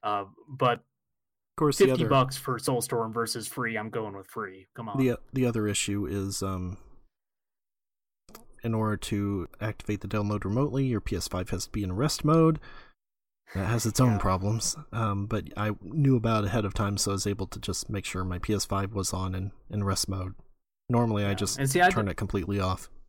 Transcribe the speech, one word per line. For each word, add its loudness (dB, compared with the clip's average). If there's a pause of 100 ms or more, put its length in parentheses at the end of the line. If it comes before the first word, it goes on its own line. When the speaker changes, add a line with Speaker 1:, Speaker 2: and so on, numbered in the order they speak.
Speaker 1:
Uh, -2 (220)
but 2
Speaker 2:
Of -20
course, 4
the 8
Speaker 1:
fifty 4
Speaker 2:
other 0
Speaker 1:
bucks 4
for -4
Soulstorm 0
versus -2
free, -2
I'm -4
going -4
with -14
free. -10
Come -10
on. -6
Speaker 2:
The, 2 (140)
the 2
other 2
issue 0
is, -4
um, -4 (1900)
in 0
order 0
to -2 (140)
activate -4
the -8
download 0
remotely, 2
your 2
P -2
S -2
five -4
has -2
to -18
be -2
in -2
rest 0
mode. 6 (960)
That 0
has 0
its 2
own 8
Speaker 1:
Yeah. 2
Speaker 2:
problems, 0 (180)
um, -2
but -2 (120)
I -2 (100)
knew 4
about 2
it 0
ahead 0
of -2
time, 0
so 0
I 0
was -2
able -2
to -10
just -6
make -4
sure -4
my -2
P 0
S 0
five -2
was -2
on -2
in, -4 (180)
in -2
rest 0
mode. -6 (560)
Normally, 4
I 0
Speaker 1:
Yeah. 2
Speaker 2:
just -2
Speaker 1:
And 0
see, 4
I 8
Speaker 2:
turn 2
Speaker 1:
did -2
Speaker 2:
it -6
completely -2
off. -2 (200)